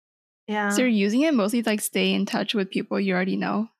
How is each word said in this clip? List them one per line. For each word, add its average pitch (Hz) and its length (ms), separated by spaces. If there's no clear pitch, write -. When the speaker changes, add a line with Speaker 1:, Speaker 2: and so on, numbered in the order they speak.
Speaker 1:
yeah. 208 220
Speaker 2:
So 208 120
you're 254 80
using 208 320
it 320 120
mostly 214 300
to, 220 60
like, 214 120
stay 190 320
in 196 120
touch 202 280
with 196 180
people - 280
you 196 160
already 185 220
know, 202 320